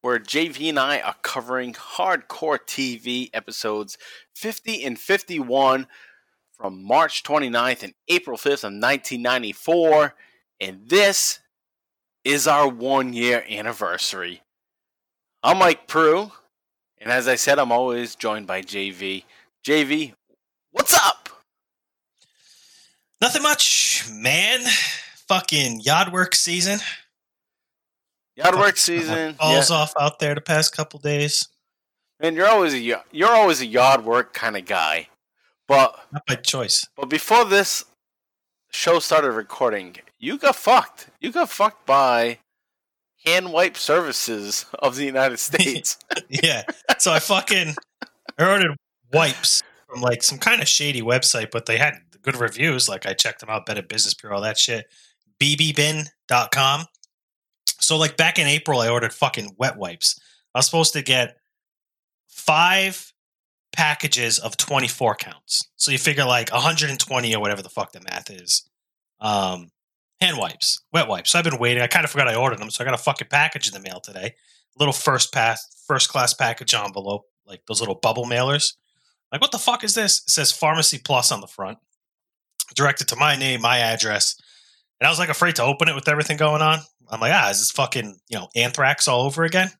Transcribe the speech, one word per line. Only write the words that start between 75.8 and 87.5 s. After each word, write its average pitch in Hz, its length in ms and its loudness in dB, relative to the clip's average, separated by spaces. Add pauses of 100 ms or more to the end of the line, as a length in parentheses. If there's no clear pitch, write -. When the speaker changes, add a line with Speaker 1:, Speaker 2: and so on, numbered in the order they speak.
Speaker 2:
first 135 220 0
class 123 240 0
package - 400 -2
envelope, 101 520 -6 (200)
like - 220 -20
those 110 120 -4
little 101 160 -4
bubble 117 300 -2
mailers. 127 480 0 (580)
Like, 151 80 -6
what - 140 0
the 233 60 -6
fuck 240 260 0
is 214 100 2
this? 214 280 2
It - 60 -8
says 143 220 2
Pharmacy 156 520 0
Plus 127 280 0
on 107 100 -4
the 92 60 -20
front, 98 300 -12 (1000)
directed 139 340 0
to 117 80 -6
my 143 180 4
name, 135 260 -2
my 120 180 2
address. 113 560 0 (640)
And 131 80 2
I - 20 6
was, 165 100 -2
like, 170 100 -2
afraid 170 280 2
to 120 60 0
open 139 260 2
it 147 60 -2
with 135 120 -4
everything 151 300 0
going 151 240 2
on. 156 180 2 (300)
I'm 110 100 -8
like, 120 140 2
"Ah, 131 160 2
is 101 100 -2